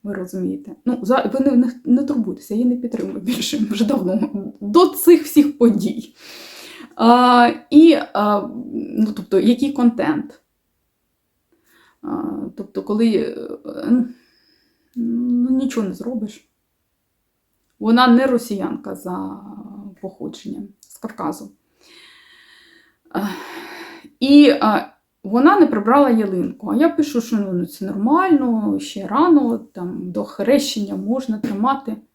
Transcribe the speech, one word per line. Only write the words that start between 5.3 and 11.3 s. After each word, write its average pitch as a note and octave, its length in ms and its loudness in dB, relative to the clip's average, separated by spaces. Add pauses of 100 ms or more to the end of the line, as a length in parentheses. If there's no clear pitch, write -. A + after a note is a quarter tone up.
подій. G#3+ 560 0 (840)
А, A#3+ 540 6 (200)
і, D#4 280 8 (140)
а, G#3 360 0 (240)
ну, - 340 -4 (100)
тобто, F#3+ 240 0
який A#3+ 320 2
контент? - 680 0 (1600)